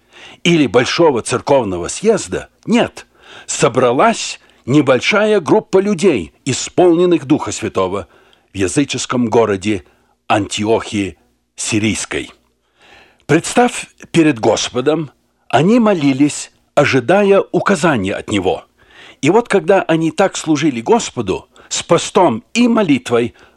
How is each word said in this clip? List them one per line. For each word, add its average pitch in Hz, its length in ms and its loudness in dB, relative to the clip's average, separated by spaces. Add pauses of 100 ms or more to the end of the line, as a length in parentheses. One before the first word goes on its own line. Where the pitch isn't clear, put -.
(420)
или 165 240 2
большого 123 560 2
церковного 104 640 -2
съезда. 180 640 -4 (180)
Нет, - 400 -2 (400)
собралась 131 920 0 (260)
небольшая 151 720 2
группа 202 400 0
людей, 190 540 0 (120)
исполненных 170 840 2
Духа 127 260 -2
Святого, 95 560 -6 (360)
в - 100 -20
языческом 123 760 -2
городе 104 520 0 (460)
Антиохии 104 880 -2 (400)
Сирийской. 101 720 -4 (960)
Представ - 600 0 (240)
перед 151 300 2
Господом, 131 720 -2 (380)
они 185 320 2
молились, 147 720 0 (220)
ожидая 165 760 2
указания 143 640 0
от - 160 -12
Него. 90 360 -2 (560)
И 139 80 2
вот 233 180 2
когда 190 320 2
они 160 300 -2
так 190 260 -2
служили 147 460 -2
Господу, 117 640 -2 (220)
с - 120 -6
постом 170 720 0
и 240 160 2
молитвой, 135 640 0 (240)